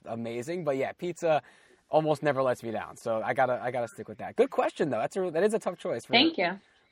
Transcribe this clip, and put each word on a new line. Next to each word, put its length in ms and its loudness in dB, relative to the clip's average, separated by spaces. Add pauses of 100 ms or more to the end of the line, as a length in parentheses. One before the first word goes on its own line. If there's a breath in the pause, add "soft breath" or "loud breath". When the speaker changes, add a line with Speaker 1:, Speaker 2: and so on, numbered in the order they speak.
Speaker 1:
amazing. 580 -6
But 120 0
yeah, 160 -2
pizza 500 0 (480 soft breath)
almost 320 2
never 200 2
lets 200 2
me 80 -6
down. 260 -6
So 280 -2
I 100 0
gotta, 280 2
I 100 -4
gotta 160 -2
stick 200 -14
with 100 -14
that. 180 -8
Good 140 4
question 400 0
though. 100 2
That's 160 -2
a, 160 -2
that 100 2
is 120 4
a 40 0
tough 200 -4
choice 260 -4
for 120 0
Speaker 2:
Thank 220 4
you. 220 -2 (320)